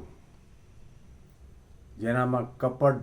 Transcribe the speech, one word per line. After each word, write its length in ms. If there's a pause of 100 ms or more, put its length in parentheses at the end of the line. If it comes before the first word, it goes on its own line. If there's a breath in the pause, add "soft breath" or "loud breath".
(2000)
જેનામાં 460 (140)
કપટ 420